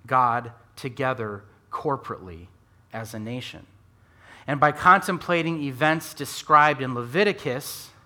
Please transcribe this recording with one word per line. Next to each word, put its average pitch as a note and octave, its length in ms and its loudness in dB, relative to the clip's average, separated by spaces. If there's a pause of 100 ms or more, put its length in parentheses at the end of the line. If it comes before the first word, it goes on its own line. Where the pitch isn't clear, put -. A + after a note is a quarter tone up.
God A#2+ 440 2 (240)
together A2+ 680 -6 (260)
corporately F#2 800 -8 (440)
as A2 220 -12
a A2 60 -10
nation. A#2+ 480 -12 (800)
And C#3 120 -2
by D3 120 6
contemplating E3+ 920 2
events D3+ 540 0
described D3 680 4
in C3 140 -4
Leviticus, C3+ 960 -2 (140)